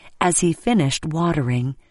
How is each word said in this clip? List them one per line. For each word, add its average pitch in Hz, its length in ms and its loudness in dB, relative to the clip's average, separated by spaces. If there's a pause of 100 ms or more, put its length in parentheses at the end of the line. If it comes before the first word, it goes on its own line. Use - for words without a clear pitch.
(200)
as 180 220 2
he 170 120 2
finished 156 520 0
watering. 143 720 -2 (160)